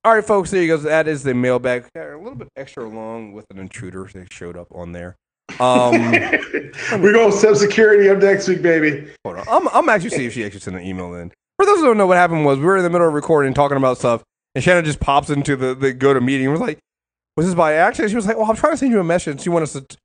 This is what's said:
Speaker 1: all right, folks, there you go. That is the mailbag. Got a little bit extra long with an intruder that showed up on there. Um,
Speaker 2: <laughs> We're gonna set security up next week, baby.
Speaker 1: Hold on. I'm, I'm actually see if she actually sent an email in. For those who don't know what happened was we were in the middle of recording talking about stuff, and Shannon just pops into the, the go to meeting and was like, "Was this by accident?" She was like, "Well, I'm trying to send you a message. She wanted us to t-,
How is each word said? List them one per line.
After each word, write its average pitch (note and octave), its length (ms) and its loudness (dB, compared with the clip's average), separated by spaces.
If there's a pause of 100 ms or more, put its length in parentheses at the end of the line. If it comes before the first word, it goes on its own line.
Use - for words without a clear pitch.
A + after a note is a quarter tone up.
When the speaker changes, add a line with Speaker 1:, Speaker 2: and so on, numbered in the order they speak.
Speaker 1:
all A3+ 100 2
right, G#3+ 120 0
folks, G3+ 260 0
there F#3+ 100 0
you E3+ 60 0
go. D#3+ 100 0
That D3+ 300 0
is D3 160 -6
the C3 100 -2
mailbag. B2 600 -2
Got D#3+ 140 -14
a D3 80 -18
little A#3 180 -16
bit - 220 -18
extra C3+ 300 -14
long A2 440 -12
with G#2 180 -20
an F#2+ 100 -20
intruder F#2+ 440 -14 (100)
that F2+ 200 -20
showed F2 240 -14
up F2 140 -18
on F2 200 -14
there. F2 240 -14 (440)
Um, B2 340 2
Speaker 2:
<laughs> - 1080 -4
We're G#3 120 4
gonna A3+ 180 4
set G#3 260 4
security G3+ 520 4
up G3 100 4
next G3 300 2
week, E3+ 120 0
baby. D3+ 480 0 (140)
Speaker 1:
Hold - 140 -10
on. - 100 -12
I'm, D#4 220 2
I'm C#4 200 2
actually G#3+ 220 0
see C3 140 -4
if A2 80 -8
she A#2 100 -8
actually G2+ 160 -10
sent F#2 160 -12
an F2 80 -12
email F#2 320 -10
in. F2 160 -14 (260)
For G4+ 80 2
those G4+ 140 4
who D#4 60 2
don't A3+ 120 4
know G3+ 80 4
what F3+ 120 6
happened E3 280 2
was C#3 140 4
we D3 60 -2
were G3 120 4
in F#3 60 2
the E3+ 60 0
middle E3+ 180 2
of D3+ 60 2
recording D3 400 0
talking C#3+ 240 2
about B2+ 200 2
stuff, A#2 260 0 (320)
and B2+ 80 -4
Shannon F3 220 2
just D3+ 140 -4
pops C#3+ 300 0
into C#3 260 -2
the, B2+ 180 -2
the C3+ 200 -2
go C3+ 200 2
to B2+ 80 2
meeting C3 260 0
and C#3 40 0
was E3 100 -2
like, A3 160 -6 (600)
"Was D#3+ 80 0
this F#3 100 -2
by D#3 180 2
accident?" G3 380 0
She A3+ 40 -2
was G3+ 120 -2
like, A3+ 100 -2
"Well, A3 120 -2
I'm G#3+ 60 0
trying D4+ 180 0
to C4+ 40 -4
send C4+ 140 0
you G#3 80 2
a F3+ 40 0
message. E3 380 -4
She F3 80 -6
wanted E3+ 140 0
us C#3+ 100 -8
to C3+ 80 -12
t-, - 240 -20